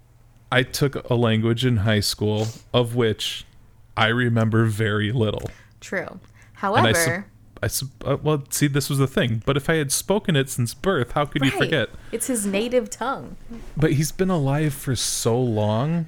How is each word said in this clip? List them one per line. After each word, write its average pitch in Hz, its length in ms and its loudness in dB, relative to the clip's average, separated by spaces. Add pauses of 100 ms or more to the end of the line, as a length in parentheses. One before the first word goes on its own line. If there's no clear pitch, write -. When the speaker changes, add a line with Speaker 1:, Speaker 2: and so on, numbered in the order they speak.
(520)
Speaker 1:
I 127 100 4
took - 480 -2
a 123 40 2
language 117 520 2
in 123 120 2
high 104 220 4
school 107 460 0 (260)
of 120 220 2
which 113 500 -2 (520)
I 113 120 4
remember 113 580 4
very 104 440 0
little. 110 400 0 (300)
Speaker 2:
True. 185 400 -8 (420)
Speaker 1:
And 220 240 4
I 220 60 6
sup-, 170 140 2
Speaker 2:
However, 175 200 -4 (360)
Speaker 1:
I - 60 0
sup-, - 200 -6 (160)
uh, 135 180 -2
well, 147 280 0
see, - 160 2
this 143 240 -2
was 139 80 0
the 135 80 4
thing. 120 400 0
But 139 100 2
if 143 140 -2
I 165 60 2
had 147 140 -2
spoken 196 460 0
it 135 140 0
since 120 240 -4
birth, 180 380 -2
how 147 120 0
could - 180 -2
you 269 100 4
Speaker 2:
Right. 392 60 -4
Speaker 1:
forget? 131 300 0 (240)
Speaker 2:
It's 220 140 -4
his 226 180 -2
native 220 460 0
tongue. 233 460 -8 (420)
Speaker 1:
But 156 160 4
he's 147 180 0
been 190 180 0
alive 147 440 0
for 131 200 -4
so 117 460 0
long. 120 680 0